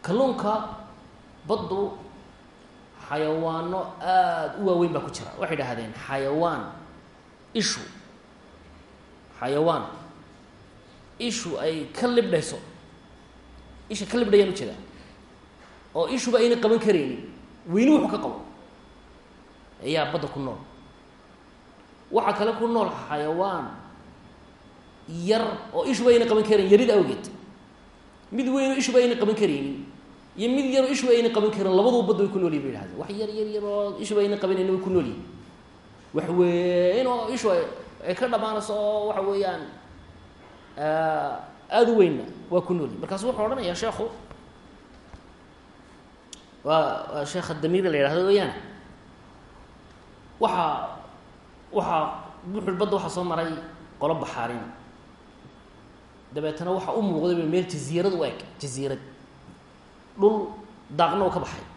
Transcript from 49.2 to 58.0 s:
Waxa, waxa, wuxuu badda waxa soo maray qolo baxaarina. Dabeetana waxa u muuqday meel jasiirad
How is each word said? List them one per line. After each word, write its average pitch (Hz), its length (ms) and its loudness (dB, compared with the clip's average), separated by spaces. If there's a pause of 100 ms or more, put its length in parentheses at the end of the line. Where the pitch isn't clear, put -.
Waxa, 196 240 2 (1080)
waxa, 170 260 0 (560)
wuxuu 196 240 -4
badda 196 180 0
waxa 175 140 -4
soo 180 140 -6
maray 165 280 -2 (480)
qolo 151 140 0
baxaarina. 120 520 -6 (1700)
Dabeetana 156 400 -6
waxa 185 240 -2
u 226 60 0
muuqday 175 420 2
meel 175 240 2
jasiirad 165 460 -2